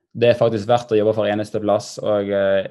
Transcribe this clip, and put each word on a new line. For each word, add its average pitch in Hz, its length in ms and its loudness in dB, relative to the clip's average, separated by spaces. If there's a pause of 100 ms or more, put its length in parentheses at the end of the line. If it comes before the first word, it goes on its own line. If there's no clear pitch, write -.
(160)
det 117 140 4
er 117 80 4
faktisk 113 300 0
verdt 120 240 0
å 110 60 4
jobbe 107 180 2
for 107 100 0
eneste 107 340 -4
plass, 104 380 -2
og, 104 320 -2
eh, 98 420 0